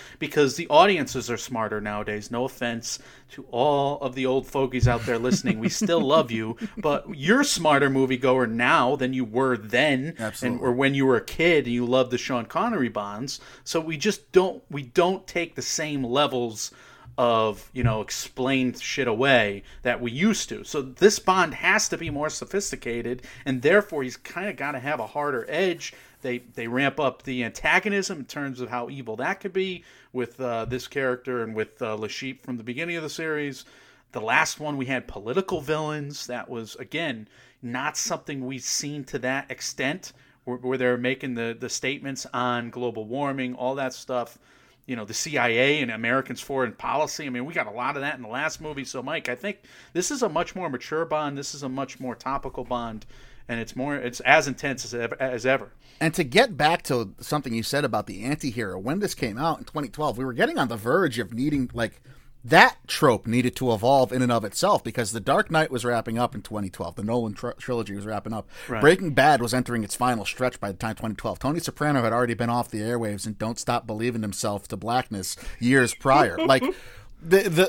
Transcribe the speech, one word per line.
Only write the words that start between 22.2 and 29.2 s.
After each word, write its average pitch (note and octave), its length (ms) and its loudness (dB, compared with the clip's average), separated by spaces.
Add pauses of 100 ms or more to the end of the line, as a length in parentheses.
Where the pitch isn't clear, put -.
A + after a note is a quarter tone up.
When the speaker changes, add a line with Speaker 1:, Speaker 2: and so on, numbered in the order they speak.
Speaker 1:
sophisticated, B2 920 -6 (240)
and C3 160 -2
therefore E3 400 6
he's B2 140 -6
kinda F#3 360 -8
gotta C#3 280 -6
have C#3 200 -4
a A2 60 -4
harder C#3+ 420 -2
edge. E3+ 440 -2 (300)
They, B2 160 -4 (160)
they A#2 140 -6
ramp C3+ 320 2
up C3+ 220 0
the B2 220 -4
antagonism F3+ 760 0
in B2 60 -12
terms C3+ 340 -8
of A#2+ 100 -6
how B2 180 -6
evil A#2+ 280 -10
that D#3+ 240 -4